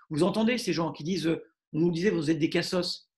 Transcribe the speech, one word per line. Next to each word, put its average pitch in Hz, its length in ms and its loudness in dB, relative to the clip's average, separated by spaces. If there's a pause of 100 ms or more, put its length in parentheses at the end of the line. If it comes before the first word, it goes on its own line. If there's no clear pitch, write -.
Vous 151 140 0
entendez 220 340 2
ces 208 160 -2
gens 151 200 -2
qui 147 120 -10
disent, 165 220 -2
euh, 165 180 0 (300)
on 156 60 0
nous 170 100 4
disait, 170 200 2
vous 160 200 0
êtes 160 80 0
des 147 100 2
cassos, 175 680 -4